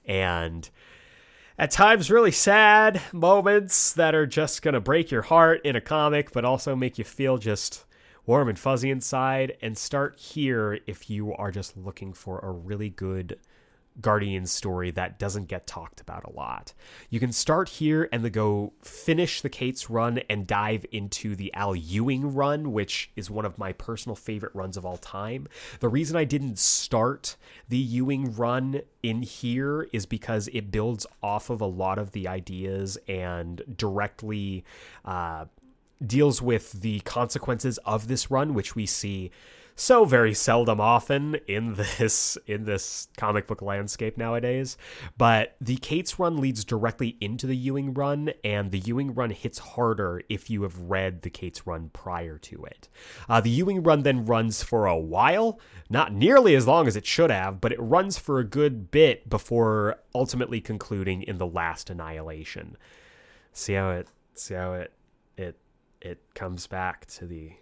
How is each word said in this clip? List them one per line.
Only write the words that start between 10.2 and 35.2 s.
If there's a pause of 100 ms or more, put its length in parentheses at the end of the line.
if
you
are
just
looking
for
a
really
good (640)
Guardian
story
that
doesn't
get
talked
about
a
lot. (360)
You
can
start
here
and
then
go (100)
finish
the
Cates
run (100)
and
dive
into
the
Al
Ewing
run,
which
is
one
of
my
personal
favorite
runs
of
all
time. (320)
The
reason
I
didn't
start (320)
the
Ewing
run (240)
in
here
is
because
it
builds (160)
off
of
a
lot
of
the
ideas (120)
and (140)
directly, (400)
uh, (560)